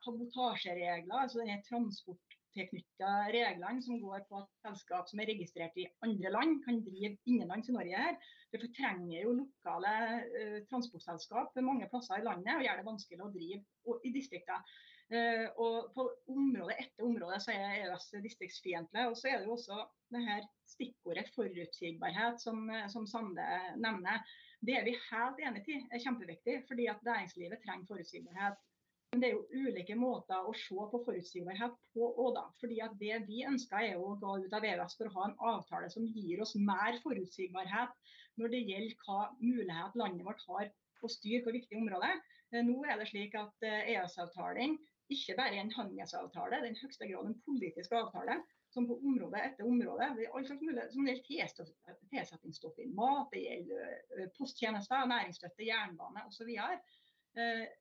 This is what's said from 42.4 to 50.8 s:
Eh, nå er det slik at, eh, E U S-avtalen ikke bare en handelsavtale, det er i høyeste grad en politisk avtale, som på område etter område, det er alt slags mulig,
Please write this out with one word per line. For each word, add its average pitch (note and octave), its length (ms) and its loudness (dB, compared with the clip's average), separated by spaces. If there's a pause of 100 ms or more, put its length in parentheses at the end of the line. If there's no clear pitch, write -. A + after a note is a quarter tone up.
Eh, A#3 160 2
nå B3+ 160 4
er C4 160 0
det G#3+ 80 -4
slik G#3 320 -4
at, G#3 240 -6
eh, G#3+ 320 2
E - 60 4
U - 20 2
S-avtalen F3+ 720 0 (380)
ikke G3+ 240 -2
bare G#3 240 4
en G#3+ 100 -2
handelsavtale, F#3 880 -2
det A#3+ 80 0
er A3 60 -6
i - 60 -10
høyeste A#3+ 260 -8
grad F#3+ 220 -4
en A3+ 160 -4
politisk F#3+ 500 -2
avtale, G3 400 0 (380)
som A#3+ 160 2
på A#3+ 100 0
område G#3 400 2
etter G#3 260 -2
område, G3 520 4
det A3 80 0
er - 100 -4
alt C4+ 140 -4
slags C#4+ 160 -6
mulig, B3 260 0